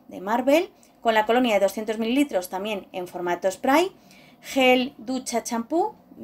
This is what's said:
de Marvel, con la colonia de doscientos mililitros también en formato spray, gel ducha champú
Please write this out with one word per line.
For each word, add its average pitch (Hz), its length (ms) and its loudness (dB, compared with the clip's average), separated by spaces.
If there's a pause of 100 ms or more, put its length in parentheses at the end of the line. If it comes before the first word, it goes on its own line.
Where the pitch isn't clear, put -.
de 196 140 -16
Marvel, 254 500 2 (300)
con 226 120 2
la 214 140 2
colonia 233 260 2
de 202 60 6
doscientos 214 400 -2
mililitros 226 500 0
también 196 420 -6
en 180 160 -10
formato 175 440 -4
spray, 294 400 0 (500)
gel 254 560 2
ducha 247 440 -6
champú 294 520 -2 (300)